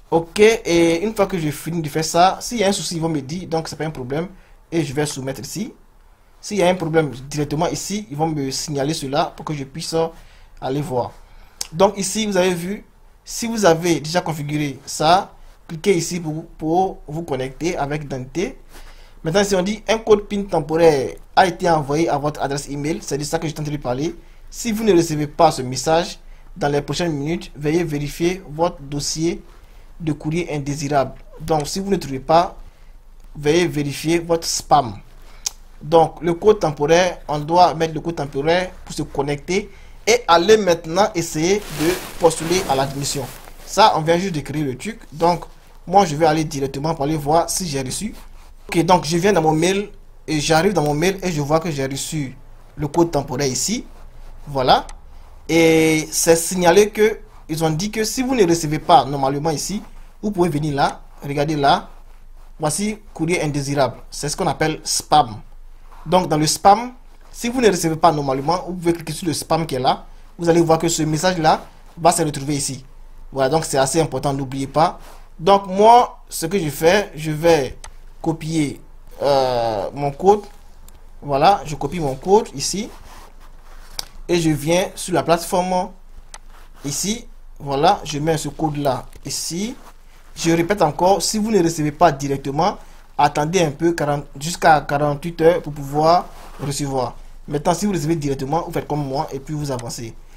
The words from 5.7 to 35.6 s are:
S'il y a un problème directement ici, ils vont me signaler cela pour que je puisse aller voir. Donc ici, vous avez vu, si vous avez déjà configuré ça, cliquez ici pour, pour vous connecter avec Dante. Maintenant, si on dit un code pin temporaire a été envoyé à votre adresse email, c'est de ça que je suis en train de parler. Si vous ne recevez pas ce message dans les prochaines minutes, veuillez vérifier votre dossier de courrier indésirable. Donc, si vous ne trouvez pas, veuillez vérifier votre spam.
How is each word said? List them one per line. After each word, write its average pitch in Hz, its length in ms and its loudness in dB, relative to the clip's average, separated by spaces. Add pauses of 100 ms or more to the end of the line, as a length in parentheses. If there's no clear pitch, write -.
S'il - 160 -8
y 190 60 2
a 175 60 4
un 185 60 4
problème 160 360 0
directement 147 580 -4
ici, 196 420 -6
ils 143 60 -10
vont 156 100 0
me 147 240 -4
signaler 151 440 -4
cela 147 320 -2 (100)
pour 170 80 -14
que 160 80 -8
je 143 120 -8
puisse 160 300 -10 (640)
aller 135 200 -4
voir. 120 320 -4 (600)
Donc 196 260 2
ici, 214 280 -2
vous 196 120 0
avez 185 160 4
vu, 180 320 -8 (360)
si - 240 -8
vous 226 200 2
avez 165 340 4
déjà 160 220 -2
configuré 147 640 -4
ça, 180 460 2 (360)
cliquez 175 280 2
ici 170 240 -4
pour, 156 260 -6
pour 175 600 -2
vous 156 160 -8
connecter 143 540 -6
avec 143 320 -6
Dante. 135 480 -6 (640)
Maintenant, 175 220 2
si 196 100 -2
on 185 80 2
dit 214 260 -4
un 214 100 2
code 214 280 2
pin 202 180 -4
temporaire 156 720 2 (200)
a 185 100 8
été 175 220 -2
envoyé 156 400 2
à 127 80 0
votre 147 240 -4
adresse 139 300 -4
email, 147 320 -4
c'est 143 160 -4
de 147 60 -6
ça 160 140 -2
que 160 80 -6
je 147 60 -6
suis - 80 -10
en 151 40 -6
train 151 80 -6
de 147 40 -4
parler. 143 400 -4 (320)
Si - 240 -6
vous 220 120 -4
ne 208 100 6
recevez 156 320 2
pas 156 260 4
ce 147 80 -6
message 160 580 -2 (380)
dans 147 120 0
les 143 120 0
prochaines 151 320 -2
minutes, 151 440 -4
veuillez 151 280 0
vérifier 151 640 -4
votre 160 320 -2
dossier 143 640 -4 (580)
de 156 120 -2
courrier 156 420 -4
indésirable. 139 600 -2 (260)
Donc, 156 260 -2
si 190 140 -6
vous 196 100 -2
ne 196 60 2
trouvez 135 240 -6
pas, 160 360 2 (800)
veuillez 151 320 2
vérifier 147 540 -2
votre 165 260 -2
spam. 127 500 0 (840)